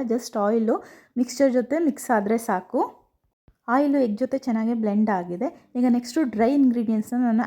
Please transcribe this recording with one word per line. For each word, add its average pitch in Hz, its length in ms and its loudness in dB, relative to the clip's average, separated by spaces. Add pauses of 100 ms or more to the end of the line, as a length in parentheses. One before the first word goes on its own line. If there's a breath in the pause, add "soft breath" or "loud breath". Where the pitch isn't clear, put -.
just 233 360 -4
ಆಯಿಲು 226 380 2 (400 loud breath)
ಮಿಕ್ಸ್ಚರ್ 254 360 2
ಜೊತೆ 254 260 0
ಮಿಕ್ಸ್ 311 320 -2
ಆದ್ರೆ 214 260 2
ಸಾಕು. 233 680 -4 (640)
ಆಯಿಲು 277 300 2
ಎಗ್ 226 200 0
ಜೊತೆ 262 200 -2
ಚೆನ್ನಾಗಿ 226 360 -2
ಬ್ಲೆಂಡ್ 214 360 0
ಆಗಿದೆ. 180 680 -4
ಈಗ 247 140 0
ನೆಕ್ಸ್ಟು 240 340 0
ಡ್ರೈ 226 300 0
ಇಂಗ್ರೀಡಿಯೆಂಟ್ಸ್‌ನ 240 680 2
ನಾನು 233 240 2